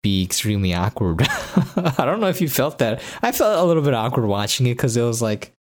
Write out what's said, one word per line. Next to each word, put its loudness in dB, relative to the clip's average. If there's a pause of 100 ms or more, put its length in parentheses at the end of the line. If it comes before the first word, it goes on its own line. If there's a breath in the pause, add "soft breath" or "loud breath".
be 2
extremely 0
awkward. 0
<laughs> 4
I -2
don't 0
know 2
if -2
you 0
felt -2
that. 0 (200 loud breath)
I 0
felt 2
a 4
little 4
bit 2
awkward 0
watching 0
it 0
'cause 0
it 2
was 0
like -4 (140)